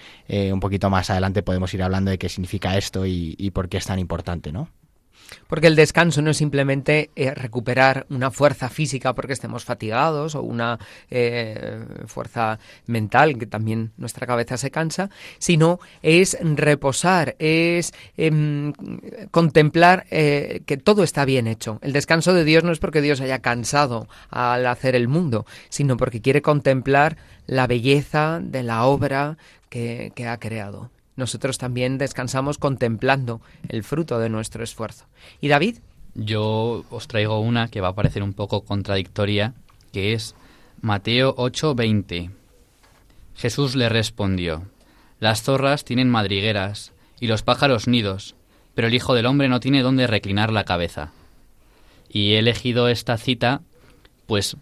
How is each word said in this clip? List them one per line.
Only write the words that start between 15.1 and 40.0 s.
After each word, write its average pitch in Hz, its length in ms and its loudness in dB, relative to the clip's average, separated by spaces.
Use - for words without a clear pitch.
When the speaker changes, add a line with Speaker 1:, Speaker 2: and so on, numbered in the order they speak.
Speaker 2:
sino 170 420 4
es 175 380 4
reposar, 147 960 2
es, 165 560 0
em, 151 580 0
contemplar, 170 800 6
eh, 147 560 0
que 143 100 -2
todo 208 260 4
está 147 220 2
bien 131 240 2
hecho. 110 340 -6
El 139 100 -4
descanso 165 400 2
de 175 120 6
Dios 156 180 6
no 175 80 0
es 160 80 0
porque 151 220 0
Dios 143 200 2
haya 131 200 -2
cansado 120 680 -2
al 123 360 0
hacer 123 280 0
el 120 140 2
mundo, 135 380 0
sino 135 280 0
porque 120 240 -2
quiere 139 220 2
contemplar 139 760 2
la 131 200 0
belleza 143 720 0
de 131 220 -6
la 117 220 -2
obra 139 520 0
que, 117 460 -8
que 117 140 -8
ha 117 100 -6
creado, 107 520 -10
nosotros 127 420 -4
también 127 400 -2
descansamos 135 600 -4
contemplando 123 800 -2
el 110 160 -6
fruto 143 340 -4
de 113 100 -2
nuestro 110 360 -6
esfuerzo. - 420 -12
¿Y 147 80 -2
David? 160 300 2
Speaker 3:
Yo 107 760 -2
os - 180 -14
traigo 107 320 0
una 113 280 0
que 110 120 -6
va 90 80 0
a 95 60 -2
parecer 101 280 0
un 101 120 -4
poco 101 300 -4
contradictoria, 101 880 -2
que 101 200 -2